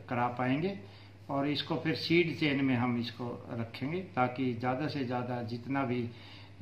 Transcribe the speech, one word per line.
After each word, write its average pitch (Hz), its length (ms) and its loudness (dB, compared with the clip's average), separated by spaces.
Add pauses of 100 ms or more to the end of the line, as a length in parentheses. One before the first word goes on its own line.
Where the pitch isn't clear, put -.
करा 123 180 2
पाएंगे 139 520 2 (500)
और 139 180 2
इसको 147 280 0
फिर 160 200 2
seed 165 440 4
chain 143 260 4
में 131 100 6
हम 120 240 2
इसको - 520 -6
रखेंगे, 131 480 -4
ताकि 127 540 0
ज़्यादा 131 340 0
से 139 180 -2
ज़्यादा 123 380 -2
जितना 120 400 -4
भी 120 260 0 (520)